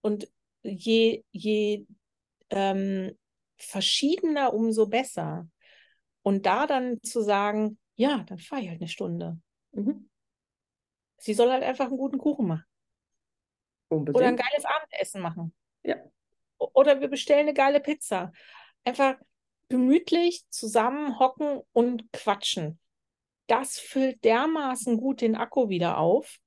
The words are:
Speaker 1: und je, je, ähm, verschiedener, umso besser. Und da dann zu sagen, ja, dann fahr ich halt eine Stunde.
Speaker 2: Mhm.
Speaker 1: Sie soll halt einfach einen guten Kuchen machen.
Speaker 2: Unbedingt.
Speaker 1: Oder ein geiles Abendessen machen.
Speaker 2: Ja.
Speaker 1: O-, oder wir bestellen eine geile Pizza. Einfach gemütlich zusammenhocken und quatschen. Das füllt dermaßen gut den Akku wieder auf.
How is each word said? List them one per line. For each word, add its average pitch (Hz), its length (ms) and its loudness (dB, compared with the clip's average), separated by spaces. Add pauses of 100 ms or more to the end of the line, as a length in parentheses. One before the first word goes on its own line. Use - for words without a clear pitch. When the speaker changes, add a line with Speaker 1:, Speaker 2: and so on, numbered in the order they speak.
Speaker 1:
und 214 260 -2 (360)
je, 226 680 2
je, 208 540 -2 (640)
ähm, 196 680 -2 (420)
verschiedener, 294 960 0
umso 220 340 2
besser. 175 600 -4 (760)
Und 196 220 0
da 214 220 2
dann 247 360 -2
zu - 180 -4
sagen, 208 560 0 (180)
ja, 254 320 0
dann 185 100 -14
fahr 269 220 -8
ich 190 100 -8
halt 165 120 -10
eine 170 60 -6
Stunde. 170 520 -6 (320)
Speaker 2:
Mhm. 208 380 -6 (1080)
Speaker 1:
Sie - 160 -4
soll 247 180 6
halt 262 120 0
einfach 262 240 -2
einen 262 100 -6
guten 269 220 -4
Kuchen 285 280 0
machen. 160 160 -2 (1300)
Speaker 2:
Unbedingt. 147 280 0
Speaker 1:
Oder 254 100 6
ein 247 80 4
geiles 262 300 -2
Abendessen 277 560 -6
machen. 170 320 -8 (300)
Speaker 2:
Ja. - 120 -4 (640)
Speaker 1:
O-, - 140 -4
oder 269 280 6
wir 285 60 -2
bestellen 285 340 2
eine 302 120 0
geile 285 260 2
Pizza. 214 520 -6 (520)
Einfach 269 320 2 (540)
gemütlich 339 800 2
zusammenhocken 262 1120 0 (120)
und 240 400 0
quatschen. 180 680 -4 (680)
Das 254 320 0
füllt 262 440 -2
dermaßen 254 720 2
gut 262 240 -2
den 220 140 2
Akku 233 340 0
wieder 170 280 0
auf. 180 500 2